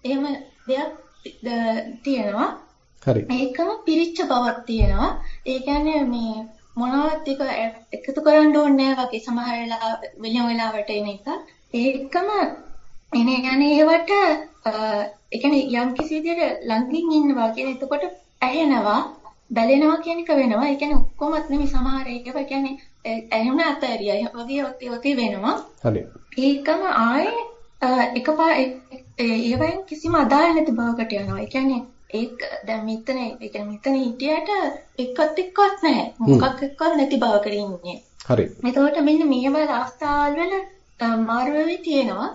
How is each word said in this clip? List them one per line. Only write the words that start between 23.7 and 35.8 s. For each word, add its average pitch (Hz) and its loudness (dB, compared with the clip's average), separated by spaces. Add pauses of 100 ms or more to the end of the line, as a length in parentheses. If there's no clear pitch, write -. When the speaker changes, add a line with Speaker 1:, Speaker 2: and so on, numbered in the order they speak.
Speaker 1:
ඒ 226 -2
වගේ, 254 -6 (200)
ඒ 247 -12
වගේ 254 -2
වෙනවා. 214 -2 (280)
Speaker 2:
හරි. 107 0 (320)
Speaker 1:
ඒකම 285 2 (120)
ආයේ, 330 0 (340)
අ, 262 0 (280)
එකපා-, 311 2
ඒ, 262 2 (520)
ඒ, 226 0
ඒවෙන් 311 -2
කිසිම 330 -4
අදාළ 294 4
නැති 311 2
බවකට 233 -2
යනවා. 196 -4
ඒ 214 -6
කියන්නේ 262 -2 (320)
ඒක 226 -6 (240)
දැන් 220 -4
මෙතන, 226 -6
ඒ 226 -8
කියන්නේ 208 -10
මෙතන 269 -2
හිටියට 277 -2 (500)
එකත් 302 0
එක්කවත් 392 2